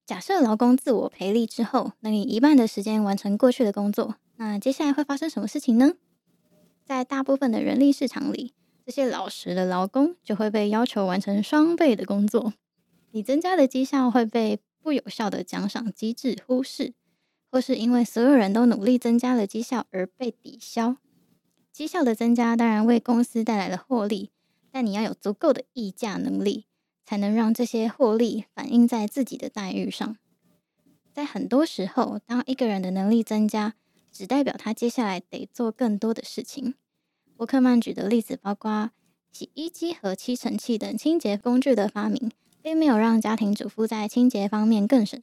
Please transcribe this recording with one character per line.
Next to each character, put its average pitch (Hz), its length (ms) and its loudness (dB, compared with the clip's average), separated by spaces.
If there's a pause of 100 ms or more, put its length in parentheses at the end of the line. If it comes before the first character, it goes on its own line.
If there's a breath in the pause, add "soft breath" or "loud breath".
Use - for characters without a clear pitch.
假 180 140 -8
设 370 220 0
劳 220 140 4
工 247 200 6
自 269 160 -2
我 202 180 0
培 190 220 -6
力 226 140 2
之 233 180 -6
后， 220 380 -2
能 214 140 -2
以 202 80 -2
一 220 160 -2
半 294 160 8
的 226 120 8
时 202 160 -6
间 214 200 0
完 196 120 0
成 202 220 -2
过 254 140 6
去 254 120 -2
的 208 80 2
工 202 200 -2
作， 220 240 -4 (200)
那 208 240 -6
接 254 120 0
下 302 140 -2
来 285 80 2
会 294 100 0
发 277 140 -4
生 320 120 -6
什 208 120 -6
么 208 60 -6
事 294 120 -8
情 226 180 2
呢？ 277 160 6 (920)
在 262 180 -4
大 269 200 -4
部 269 120 2
分 269 160 0
的 220 100 0
人 - 180 0
力 285 120 6
市 247 160 0
场 - 240 -4
里， - 220 -10 (320)
这 254 60 -12
些 269 140 -2
老 190 220 -4
实 180 280 -8
的 185 100 0
劳 185 220 0
工 294 360 2
就 220 120 -4
会 214 140 -2
被 208 200 0
要 220 160 2
求 202 200 -2
完 185 140 0
成 202 220 -2
双 311 340 2
倍 311 200 4
的 185 100 -6
工 202 220 0
作。 214 260 0 (580)
你 214 120 -6
增 277 180 0
加 359 140 0
的 294 100 6
绩 262 180 -2
效 262 280 0
会 240 140 2
被 220 340 -2 (220)
不 311 120 -2
有 262 160 0
效 208 200 -6
的 180 140 -4
奖 180 240 -6
赏 214 240 -6
机 220 220 -6
制 240 320 -6
忽 254 180 -2
视， - 300 -8 (580)
或 262 80 0
是 254 160 -2
因 226 160 0
为 240 140 4
所 226 180 -2
有 277 100 6
人 202 200 4
都 233 120 4
努 202 200 4
力 247 120 4
增 240 220 2
加 247 140 0
了 226 120 2
绩 220 160 -6
效 233 300 -4
而 185 160 -4
被 240 240 -8
抵 - 300 -20
消。 233 340 -4 (800)
绩 302 120 -10
效 339 160 -2
的 233 140 2
增 233 180 2
加 233 220 2
当 233 100 2
然 214 200 2
为 240 120 6
公 233 240 0
司 233 220 -2
带 220 140 0
来 185 100 -2
了 185 100 -4
获 214 300 -2
利， 208 220 -6 (420)
但 262 140 -4
你 202 80 -2
要 208 80 -2
有 196 120 -4
足 - 200 -6
够 302 180 2
的 - 120 -2 (100)
议 208 180 -6
价 196 240 -8
能 190 300 -2
力， 208 200 -2 (400)
才 208 120 -6
能 202 160 0
让 226 200 2
这 240 120 0
些 226 220 -2
获 220 280 2
利 220 380 0
反 - 180 -8
映 240 160 6
在 220 200 -2
自 269 160 -4
己 - 120 -6
的 - 140 -10
待 190 240 -8
遇 190 180 -4
上。 208 240 -8 (960)
在 294 140 -8
很 190 220 -8
多 269 180 0
时 190 200 -6
候， 214 400 -4
当 247 200 -2
一 262 80 -6
个 262 140 -2
人 196 140 -2
的 185 100 -4
能 190 200 0
力 226 120 4
增 214 240 0
加， 214 260 -2 (380)
只 - 140 -16
代 269 180 0
表 233 140 -2
他 214 160 -6
接 233 140 -2
下 240 180 0
来 185 140 -2
得 - 320 -12
做 233 200 -4
更 220 260 0
多 226 160 -2
的 - 100 -6
事 - 200 -10
情。 262 320 -8 (600)
伯 233 100 -6
克 269 140 2
曼 247 200 6
举 208 140 -2
的 190 140 -4
例 226 140 2
子 262 200 -8
包 202 140 -4
括 214 360 -4 (400)
洗 - 220 -18
衣 320 160 -10
机 339 240 -8
和 190 220 -6
吸 247 200 -6
尘 214 220 -6
器 226 200 -4
等 208 200 -8
清 320 220 0
洁 208 180 -2
工 247 240 0
具 269 140 2
的 202 120 2
发 208 220 -4
明， 214 220 -4 (300)
并 320 140 -4
没 320 100 4
有 247 120 4
让 226 240 4
家 214 140 0
庭 208 180 0
主 202 160 -4
妇 220 160 -2
在 214 220 -6
清 247 220 4
洁 202 180 0
方 214 200 0
面 214 200 4
更 240 180 4
省 - 180 -10